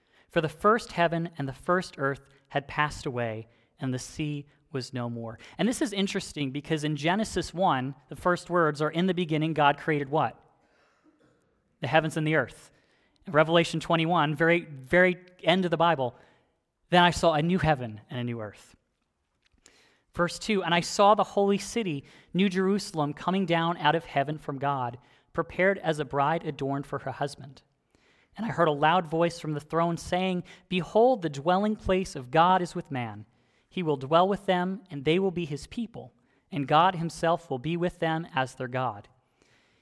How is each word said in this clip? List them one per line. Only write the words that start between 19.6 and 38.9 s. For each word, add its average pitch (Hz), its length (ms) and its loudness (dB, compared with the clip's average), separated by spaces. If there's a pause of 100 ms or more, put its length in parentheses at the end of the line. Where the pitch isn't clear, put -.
Verse 175 240 -2
two, 196 260 0
"And 165 100 0
I 175 60 4
saw 202 340 6
the 208 80 4
holy 202 360 0
city, 190 460 -4 (300)
New 190 140 4
Jerusalem, 185 640 -2
coming 185 340 -2
down 170 300 2
out 151 180 2
of 165 120 -2
heaven 143 300 -2
from 143 220 -8
God, 127 400 -2 (340)
prepared 180 460 0
as 165 200 -2
a 151 60 -4
bride 143 400 0
adorned 139 420 -4
for 139 140 -8
her 131 120 -8
husband. 143 500 -10 (720)
And 220 100 -6
I - 40 -4
heard 165 180 2
a 151 40 2
loud 160 340 2
voice 165 320 0
from 156 140 -6
the 147 80 -6
throne 165 360 -2
saying, 180 460 -2 (260)
'Behold, 214 540 2
the 165 80 -2
dwelling 180 460 0
place 190 400 -2
of 127 140 -12
God 180 320 4
is 175 120 -6
with - 160 -8
man. 113 360 -8 (420)
He 180 140 -6
will 151 140 0
dwell 156 300 2
with 196 200 -2
them, 185 440 0
and 143 140 -8
they 156 140 2
will 190 120 0
be 175 140 -4
his 143 220 -8
people, - 480 -12 (360)
and 143 160 -4
God 165 300 4
himself 165 540 -2
will 135 80 -2
be 156 180 -4
with 175 220 -4
them 160 360 -2
as 131 200 -2
their 127 140 -8
God. 123 400 -6 (720)